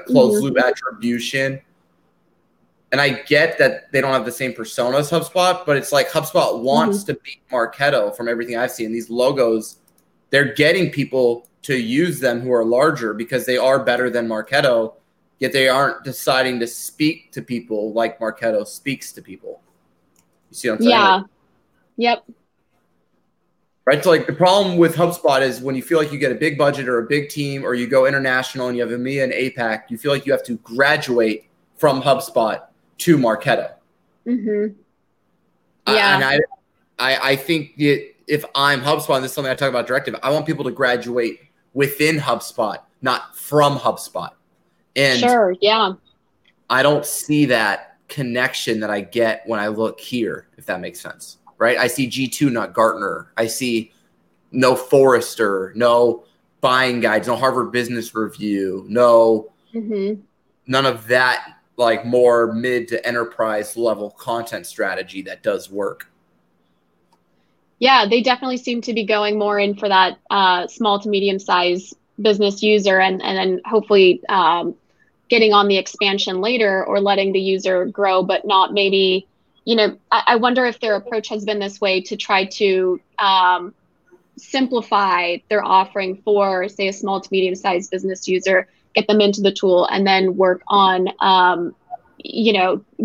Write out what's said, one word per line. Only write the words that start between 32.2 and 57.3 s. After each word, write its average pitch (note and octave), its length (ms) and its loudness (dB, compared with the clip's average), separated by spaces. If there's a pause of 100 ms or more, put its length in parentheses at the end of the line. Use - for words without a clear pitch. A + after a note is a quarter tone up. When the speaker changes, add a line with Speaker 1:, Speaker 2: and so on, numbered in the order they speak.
Speaker 1:
to E3+ 180 4
Marketo. A#2 540 0 (540)
Speaker 2:
Mm-hmm. G#3+ 480 -4 (1120)
Speaker 1:
I, C3+ 80 2
Speaker 2:
Yeah. G3+ 200 2
Speaker 1:
and D3 80 0
I, C#3 160 2 (600)
I, C3 320 0
I C#3 40 2
think D3 420 -6
that C#3+ 360 0 (140)
if D3 160 -2 (120)
I'm C#3 260 2
HubSpot, D3 340 -2
and C3 80 -2
this B2+ 80 -8
is - 40 -14
something C3+ 160 -4
I C3 40 -4
talk C#3 140 -2
about B2 180 -4
Directive, B2+ 340 -4
I C3 100 -2
want D3+ 140 -2
people C#3+ 200 -4
to B2+ 60 -4
graduate A#2+ 680 -2 (340)
within D3+ 440 0
HubSpot, A2+ 640 -4 (220)
not - 360 -4
from D3 400 2
HubSpot. - 540 -6 (640)
And C#3 220 2
Speaker 2:
Sure, A#3 420 2
yeah. G#3 320 2 (760)
Speaker 1:
I B2+ 140 4
don't D3 220 2
see D3 400 0
that A2 520 0 (120)
connection B2 720 -4
that G#2+ 80 -4
I G#2 120 -4
get A2+ 440 -2
when G#2+ 160 -4
I G#2 60 -2
look G#2+ 320 -4
here, A2 580 -6
if - 80 -20
that F2+ 160 -6
makes F2+ 180 -14
sense, - 380 -18 (200)
right? A#2 200 2
I B2+ 100 0
see B2 200 -2
G B2+ 200 -4
two, C#3+ 220 -2
not G#2+ 240 -4
Gartner. G2+ 640 -2
I A2+ 100 -2
see A#2 460 -4 (580)
no B2+ 240 2
Forrester, A#2+ 1000 2
no A#2+ 500 2 (340)
buying B2+ 400 2
guides, A2 280 0
no A#2+ 80 -2